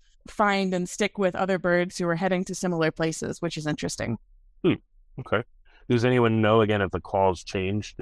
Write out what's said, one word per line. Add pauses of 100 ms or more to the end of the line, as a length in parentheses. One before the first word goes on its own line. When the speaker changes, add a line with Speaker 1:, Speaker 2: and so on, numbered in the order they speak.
(300)
Speaker 1:
find
and
stick
with
other
birds
who
are
heading
to
similar
places,
which
is
interesting. (460)
Speaker 2:
Hmm. (460)
Okay. (460)
Does
anyone
know,
again,
if
the
calls
change